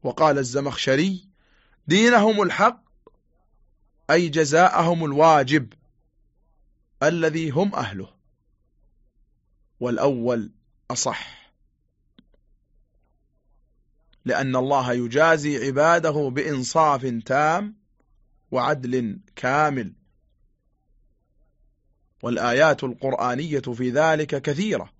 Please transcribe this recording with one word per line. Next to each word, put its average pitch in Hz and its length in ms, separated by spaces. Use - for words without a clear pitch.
وقال 143 360
الزمخشري: 139 880
"دينهم 214 560
الحق"، 202 400
أي 170 180
جزاءهم 165 760
الواجب 147 680
الذي 160 480
هم 196 240
أهله، 98 340
والأول 120 720
أصح، - 640
لأن 131 320
الله 127 360
يجازي 143 760
عباده 151 640
بإنصاف 139 760
تام 151 680
وعدل 123 680
كامل، 135 560
والآيات 123 640
القرآنية 131 760
في 123 300
ذلك 151 520
كثيرة 156 580